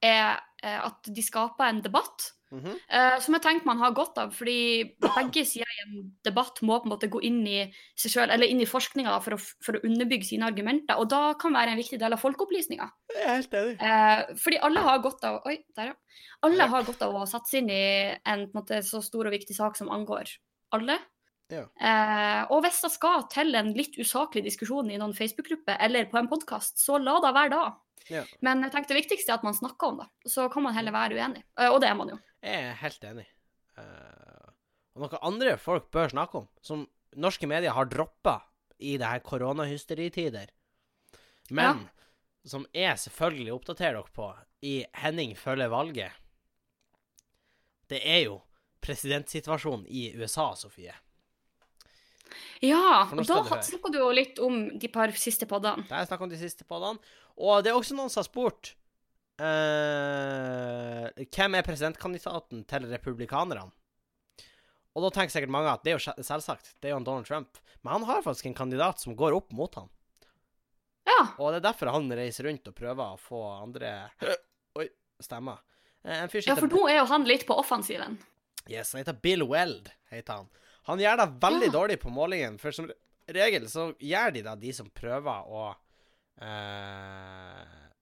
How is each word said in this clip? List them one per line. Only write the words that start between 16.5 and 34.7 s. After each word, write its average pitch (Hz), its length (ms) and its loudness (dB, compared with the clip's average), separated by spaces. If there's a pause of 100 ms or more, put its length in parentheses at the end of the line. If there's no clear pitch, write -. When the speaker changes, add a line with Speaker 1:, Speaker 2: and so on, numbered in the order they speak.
Speaker 2:
Ja. 330 100 8
Speaker 1:
har 247 160 4
godt 240 180 -6
av 202 120 0
å 196 120 -4
satse 233 320 -4
inn 240 120 2
i 196 560 2
en, 202 220 0
på 196 80 -10
en 208 60 -4
måte, 214 220 -2
så 214 180 -6
stor 220 240 -4
og 208 60 -2
viktig 202 240 -6
sak 208 200 -2
som 202 120 -8
angår 208 400 -4 (440)
alle. 240 260 0 (520)
Speaker 2:
Ja. 151 140 -8 (160)
Speaker 1:
Eh, 214 680 4
og 294 140 6
hvis 349 160 2
det 330 120 -2
skal 330 360 2
til 294 280 2
en 214 180 2
litt 285 240 -2
usaklig 240 460 -2
diskusjon 226 460 -4
i 202 60 -6
noen 208 160 -4
Facebook-gruppe 220 680 -2
eller 233 260 4
på 226 100 -4
en 240 120 2
podcast, 247 500 -4
så 285 240 2
la 277 180 4
det 269 140 4
være 285 160 6
da. 285 240 0 (340)
Speaker 2:
Ja. 160 160 -6 (160)
Speaker 1:
Men 262 220 4
jeg 269 100 -2
tenkte 285 220 0
det 302 140 2
viktigste - 220 0
er 233 40 4
at 226 80 -2
man 208 120 0
snakker 262 340 -2
om - 100 -2
det, - 80 -14 (240)
så 254 200 0
kan 277 120 -2
man 247 120 0
heller 220 180 -2
Speaker 2:
Ja. 220 160 0
Speaker 1:
være 220 100 -4
uenig. 247 240 -4 (160)
Eh, 247 100 6
og 254 120 8
det 233 100 8
er 202 60 4
man 190 120 -4
jo. 196 100 -10 (240)
Speaker 2:
Jeg 185 280 -4
er - 40 -10
helt 143 280 -8
enig. 107 240 -14 (500)
Eh, - 760 -20 (460)